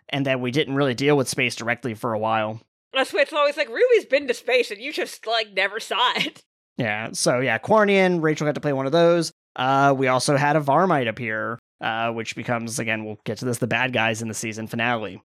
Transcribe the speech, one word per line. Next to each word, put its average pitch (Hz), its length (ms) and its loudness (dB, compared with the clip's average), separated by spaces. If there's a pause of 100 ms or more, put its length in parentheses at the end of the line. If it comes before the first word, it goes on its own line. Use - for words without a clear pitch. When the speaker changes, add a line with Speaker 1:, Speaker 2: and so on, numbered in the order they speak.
Speaker 1:
and 139 180 -2
then 131 140 0
we 123 100 -2
didn't 135 240 0
really 139 200 2
deal 143 220 4
with 131 120 0
space 127 260 -2
directly 117 400 -4
for 117 180 -4
a 107 60 -2
while. 110 420 -2 (320)
Speaker 2:
That's 262 200 0
why 392 80 0
it's 277 120 0
always 294 240 2
like, 294 120 -2
"Ruby's 403 380 4
been 285 200 0
to 240 80 0
space 247 380 -2
and 202 80 -14
you 269 120 -10
just, - 340 -8
like, 220 260 -4
never 196 260 -2
saw 220 380 0
it." 220 260 -6 (340)
Speaker 1:
Yeah, 110 360 -2
so 135 260 0
yeah, 123 200 0
Cornian, 196 600 4
Rachel 156 260 0
got 143 100 0
to 139 40 -10
play 147 120 -2
one 135 140 -2
of 135 60 -4
those. 170 380 4 (240)
Uh, 139 420 4
we 131 120 2
also 127 280 2
had 147 200 2
a 156 40 2
Varmite 143 480 2
appear, 110 520 -6 (200)
uh, 113 300 -2
which 113 240 -6
becomes, 117 460 -4
again, 110 240 -4
we'll 107 200 -10
get 107 140 -6
to - 60 -8
this, 123 140 -2
the 127 100 -2
bad 123 240 -2
guys 113 280 0
in 117 60 -6
the 110 80 -6
season 110 320 -8
finale. 113 580 -4